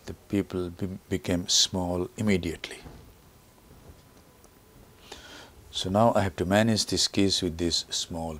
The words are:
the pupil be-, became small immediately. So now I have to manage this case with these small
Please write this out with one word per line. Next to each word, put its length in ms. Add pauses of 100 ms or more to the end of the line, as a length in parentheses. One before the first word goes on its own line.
the 80
pupil 560
be-, 280 (100)
became 400
small 680
immediately. 640 (3000)
So 200
now 240
I 80
have 140
to 80
manage 420
this 220
case 340
with 160
these 320
small 500